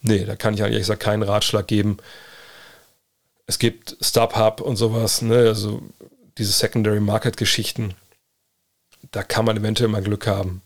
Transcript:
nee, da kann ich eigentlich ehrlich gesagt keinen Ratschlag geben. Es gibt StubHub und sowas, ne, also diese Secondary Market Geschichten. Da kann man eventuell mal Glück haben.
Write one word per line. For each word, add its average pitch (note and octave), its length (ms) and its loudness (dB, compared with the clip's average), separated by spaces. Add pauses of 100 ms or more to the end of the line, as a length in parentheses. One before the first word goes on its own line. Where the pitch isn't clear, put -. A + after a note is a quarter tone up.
nee, G#2 220 2
da - 100 -6
kann G#2+ 200 0
ich G#2 80 -2
eigentlich G#2 100 0
ehrlich G2 160 0
gesagt G#2 160 -2
keinen G#2+ 180 0
Ratschlag G#2 460 0
geben. G#2 300 2 (1500)
Es - 140 -6
gibt - 400 -2
StubHub A2+ 600 2
und C3 140 -2
sowas, A2+ 480 0
ne, A#2 140 2 (100)
also G#2+ 360 -2 (540)
diese G#2 140 -2
Secondary G#2+ 500 2
Market G#2+ 360 0
Geschichten. G#2+ 580 -2 (1160)
Da G2+ 100 -6
kann - 220 -2
man A2 120 2
eventuell A2 320 0
mal G#2+ 140 -2
Glück G#2 240 -2
haben. F#2+ 400 -4